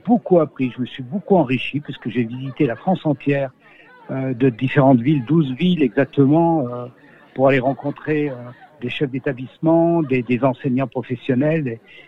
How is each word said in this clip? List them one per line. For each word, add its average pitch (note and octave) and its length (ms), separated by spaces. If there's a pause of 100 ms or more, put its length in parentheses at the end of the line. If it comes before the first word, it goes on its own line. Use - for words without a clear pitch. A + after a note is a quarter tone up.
beaucoup F#3 340
appris, C3+ 360
je B2+ 60
me A#2+ 60
suis - 160
beaucoup F3+ 320
enrichi, C#3 440
puisque - 300
j'ai A#2 140
visité C3 420
la A#2 100
France F#3 300
entière, C#3 460 (580)
euh, C3 240
de B2+ 160
différentes C3 520
villes, C#3 240
douze C#3+ 280
villes F3 300
exactement, C#3+ 840
euh, B2 200 (480)
pour C3+ 140
aller C3+ 100
rencontrer, C#3+ 680
euh, B2+ 60 (460)
des B2 80
chefs C3+ 220
d'établissement, D#3+ 920
des, B2+ 220
des A#2+ 200
enseignants C3 440
professionnels, C3 800
et, A2+ 120 (280)